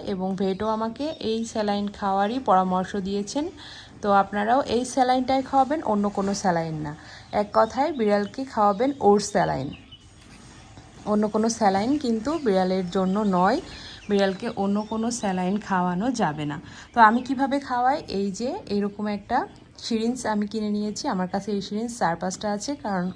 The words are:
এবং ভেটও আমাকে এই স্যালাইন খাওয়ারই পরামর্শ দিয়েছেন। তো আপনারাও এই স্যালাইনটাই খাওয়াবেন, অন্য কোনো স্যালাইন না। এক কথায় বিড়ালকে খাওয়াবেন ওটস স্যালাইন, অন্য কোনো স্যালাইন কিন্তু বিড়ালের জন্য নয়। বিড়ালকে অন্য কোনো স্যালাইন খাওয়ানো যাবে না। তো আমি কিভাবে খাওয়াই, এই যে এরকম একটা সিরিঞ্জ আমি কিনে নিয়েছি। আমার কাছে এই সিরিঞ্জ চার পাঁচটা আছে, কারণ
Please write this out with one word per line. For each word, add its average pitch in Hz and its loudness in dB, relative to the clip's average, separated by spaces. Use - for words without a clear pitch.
এবং 190 -2
ভেটও 190 -2
আমাকে 226 -4
এই 226 -2
স্যালাইন 208 -2
খাওয়ারই 202 0
পরামর্শ 185 2
দিয়েছেন। 202 -4
তো 202 2
আপনারাও 208 4
এই 247 0
স্যালাইনটাই 262 2
খাওয়াবেন, 277 2
অন্য 202 2
কোনো 202 -2
স্যালাইন 165 0
না। 151 -8
এক 208 0
কথায় 226 2
বিড়ালকে 208 0
খাওয়াবেন 220 2
ওটস 202 6
স্যালাইন, 156 0
অন্য 214 2
কোনো 214 2
স্যালাইন 226 2
কিন্তু 247 -2
বিড়ালের 185 2
জন্য 190 2
নয়। 202 4
বিড়ালকে 196 2
অন্য 202 0
কোনো 220 -2
স্যালাইন 190 0
খাওয়ানো 180 0
যাবে 151 -2
না। 147 -6
তো 240 4
আমি 220 8
কিভাবে 269 0
খাওয়াই, 254 0
এই 196 -2
যে 233 -6
এরকম 202 -4
একটা 208 -2
সিরিঞ্জ 233 -4
আমি 208 0
কিনে 214 -4
নিয়েছি। 208 -4
আমার 185 -2
কাছে 202 -6
এই 202 -2
সিরিঞ্জ 226 -6
চার 170 0
পাঁচটা 185 -4
আছে, 214 -6
কারণ 185 -4